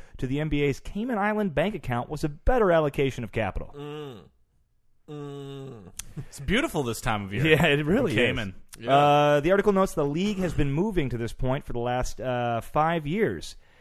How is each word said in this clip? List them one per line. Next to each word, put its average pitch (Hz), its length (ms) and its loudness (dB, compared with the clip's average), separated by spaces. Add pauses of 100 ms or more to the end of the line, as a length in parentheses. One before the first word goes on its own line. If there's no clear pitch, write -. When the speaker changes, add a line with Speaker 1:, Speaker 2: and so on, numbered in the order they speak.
(160)
Speaker 1:
to 135 100 -4
the 135 140 -2
N 156 80 -2
B 143 140 0
A's 139 180 0
Cayman 226 380 -4
Island 208 360 0
bank 180 200 0
account 127 340 -4
was 151 160 -4
a 151 60 -2
better 214 420 4
allocation 143 520 2
of - 80 -10
capital. 98 440 -4
Speaker 2:
Mm. 147 440 -12 (880)
Mm. 139 600 -12 (560)
Speaker 3:
It's - 120 -18
beautiful 185 440 0
this 113 160 -4
time 107 240 0
of 95 80 -8
year. 123 140 0
Speaker 1:
Yeah, 156 200 6
it 147 180 2
really 233 280 2
Speaker 3:
in - 40 0
Cayman. 123 320 2 (300)
Speaker 1:
is. 113 60 -14
Speaker 2:
Yeah. 135 120 4
Speaker 1:
Uh, 147 440 6
the 156 100 0
article 202 220 4
notes 190 220 2
the 151 120 0
league 190 320 -2
has 180 160 -2
been 139 180 2
moving 175 380 0
to 120 80 -4
this 113 140 -4
point 131 340 -2
for 123 60 -8
the 120 80 -4
last, 123 400 -2
uh, 120 400 -2
five 156 480 0
years, 156 480 -2 (240)